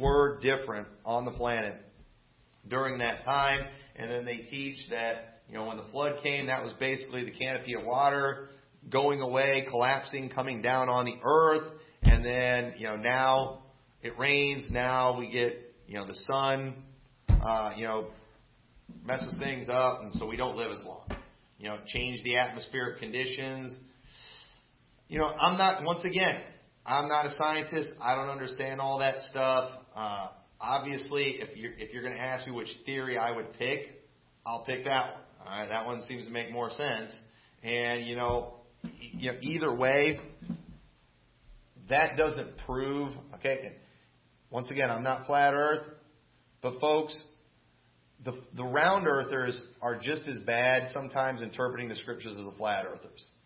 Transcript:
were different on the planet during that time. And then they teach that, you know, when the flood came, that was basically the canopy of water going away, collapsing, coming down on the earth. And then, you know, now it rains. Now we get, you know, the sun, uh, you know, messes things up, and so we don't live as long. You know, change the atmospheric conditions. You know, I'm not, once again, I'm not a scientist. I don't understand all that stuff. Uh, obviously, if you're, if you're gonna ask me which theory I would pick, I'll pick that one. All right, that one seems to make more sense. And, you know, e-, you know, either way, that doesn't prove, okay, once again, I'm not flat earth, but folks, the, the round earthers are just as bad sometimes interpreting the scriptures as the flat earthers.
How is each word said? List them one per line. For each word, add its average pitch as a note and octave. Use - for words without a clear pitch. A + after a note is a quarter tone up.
were C#3+
different B2
on A#2
the B2
planet A2+
during B2+
that A#2
time. C#3
And A#2
then A#2+
they A#2+
teach C#3
that, A#2
you A2+
know, A2
when A2
the -
flood C#3+
came, C#3
that B2+
was A#2
basically C3
the -
canopy B2+
of G2+
water C#3
going C#3
away, C3+
collapsing, C3
coming B2+
down B2+
on B2
the A#2
earth. D#3
And -
then, B2
you A2
know, G#2+
now C3
it A#2
rains. C#3+
Now B2+
we A2
get, A#2+
you G2+
know, G2+
the -
sun, C3+
uh, A2
you A2+
know, A2
messes B2+
things C3+
up, B2+
and G2+
so A2
we A2+
don't B2+
live A2+
as G2+
long. -
You G#2
know, G#2
change A#2+
the A#2+
atmospheric B2
conditions. C3
You D#3
know, D#3
I'm F3
not, F#3+
once E3+
again, F3+
I'm C#3+
not D3+
a C#3
scientist. D#3
I B2+
don't C3+
understand C3+
all C3+
that C3+
stuff. C3
Uh, G2+
obviously, C3+
if G#2+
you're, A2+
if G#2+
you're A#2+
gonna B2
ask B2+
me B2+
which A#2
theory C3
I A#2
would A2+
pick, -
I'll A#2
pick B2+
that C3+
one. -
All G2
right, G#2
that A2+
one B2
seems B2
to A2+
make A#2
more A#2
sense. A2+
And, A#2+
you A#2+
know, A#2+
e-, -
you B2
know, -
either D3+
way, C#3
that C#3
doesn't -
prove, C3+
okay, -
once B2
again, C3+
I'm A#2
not B2+
flat C#3+
earth, D3+
but B2
folks, D3+
the, C3
the B2
round E3
earthers C3
are A#2+
just D3
as B2
bad B2
sometimes C3
interpreting B2
the G#2+
scriptures A2+
as G2+
the G2
flat G2+
earthers. -